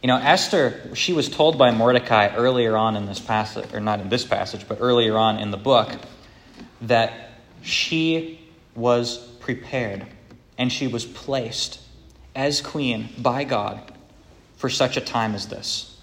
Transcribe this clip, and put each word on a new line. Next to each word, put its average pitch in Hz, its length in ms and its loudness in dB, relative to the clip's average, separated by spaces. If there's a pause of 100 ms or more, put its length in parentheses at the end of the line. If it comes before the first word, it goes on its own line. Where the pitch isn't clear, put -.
You 127 40 0
know, 127 100 4
Esther, 147 760 2
she - 200 -2
was 147 160 0
told 156 280 4
by 123 140 8
Mordecai 113 640 4
earlier 120 420 2
on 110 180 2
in 104 120 -4
this 98 120 -8
passage, 107 540 -4
or - 60 -6
not 104 200 -2
in 98 100 -8
this 120 140 0
passage, 98 440 -4
but 107 120 -6
earlier 117 380 4
on 110 220 2
in 104 100 -6
the 98 80 -6
book, 113 320 4 (920)
that 113 500 0 (300)
she 160 800 -2 (360)
was 120 420 0 (220)
prepared 113 680 -6 (520)
and 123 140 0
she 135 160 -4
was 117 180 -4
placed - 760 -6 (560)
as 143 260 0
queen 120 560 -4
by 127 260 0
God 104 380 -4 (760)
for 131 120 -4
such 127 260 0
a 131 60 -2
time 113 320 -2
as 98 140 -8
this. - 560 -10